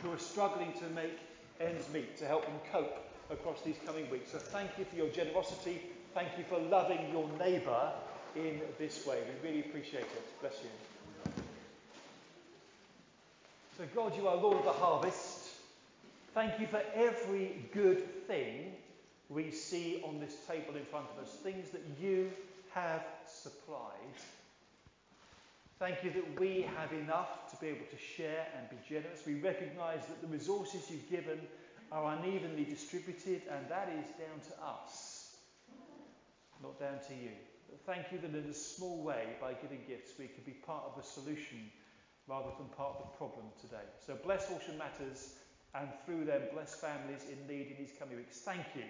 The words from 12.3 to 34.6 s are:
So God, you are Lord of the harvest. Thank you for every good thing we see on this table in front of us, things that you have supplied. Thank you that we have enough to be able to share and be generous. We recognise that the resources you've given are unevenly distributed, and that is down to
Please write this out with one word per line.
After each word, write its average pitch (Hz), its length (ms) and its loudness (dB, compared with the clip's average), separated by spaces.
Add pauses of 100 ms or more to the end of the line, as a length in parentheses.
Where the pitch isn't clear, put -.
So 180 60 -4 (100)
God, 220 220 4
you 196 120 4
are 175 80 10
Lord 196 220 10
of - 60 6
the 185 80 10
harvest. 165 800 6 (840)
Thank 220 260 4
you 214 60 2
for 214 160 4 (120)
every 196 800 4
good 190 540 8
thing 147 460 0 (560)
we 151 220 0
see 170 540 -2
on 151 160 -4
this 143 160 -6 (100)
table 151 300 -2
in 143 80 -4
front 147 220 -4 (100)
of 135 80 -6
us, - 120 -10
things 190 340 -4
that 185 120 -6 (180)
you 190 300 4 (420)
have 165 320 2 (220)
supplied. 127 680 -10 (1900)
Thank 180 240 0
you 185 100 2
that 156 280 0
we 185 260 4 (120)
have 156 160 -2
enough 160 560 0
to - 80 -12
be 160 80 -4
able 147 240 -2
to 139 80 -10
share 160 480 -2 (100)
and 120 140 -8
be 123 60 -10 (120)
generous. 156 380 -4
We 147 80 0
recognise 165 720 0
that - 160 -8
the 165 60 -4
resources 165 600 0
you've 147 200 -8
given 160 280 0 (540)
are 151 240 2
unevenly 165 480 2
distributed, 175 840 -2
and 139 180 -2
that 180 220 0
is 151 220 -2
down 156 360 -8
to 160 160 -10